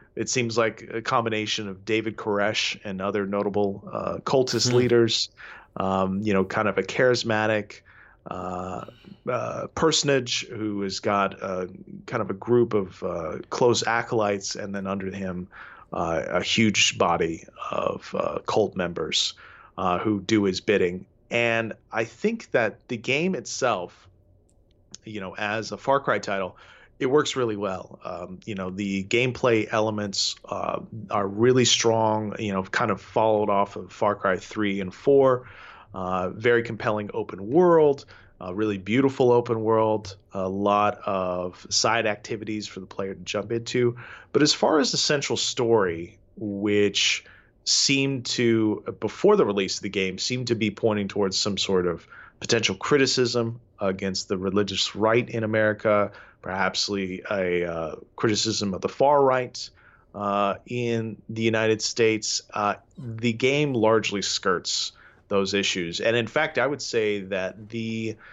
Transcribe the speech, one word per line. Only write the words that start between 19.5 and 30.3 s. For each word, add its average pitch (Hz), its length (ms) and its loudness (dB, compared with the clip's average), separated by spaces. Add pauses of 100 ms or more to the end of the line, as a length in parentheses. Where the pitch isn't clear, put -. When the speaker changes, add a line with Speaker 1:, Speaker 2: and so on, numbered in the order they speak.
Speaker 1:
uh, 90 200 0
who 104 220 0
do 104 240 2
his 92 160 0
bidding. 92 440 2 (260)
And 117 440 0 (180)
I 113 120 -2
think - 480 -4
that 113 260 0 (100)
the - 80 -4
game 143 380 -2
itself, 110 760 -4 (960)
you 107 160 -10
know, 95 160 -10
as 107 360 -4
a 101 40 -6
Far 135 240 0
Cry 120 180 0
title, 98 380 -4 (420)
it 135 80 0
works 143 300 2
really 117 200 0
well. 95 480 -6
Um, 90 400 -10
you 110 100 -8
know, 92 160 -6
the 98 340 -2
gameplay 117 640 2
elements, 107 640 -2 (140)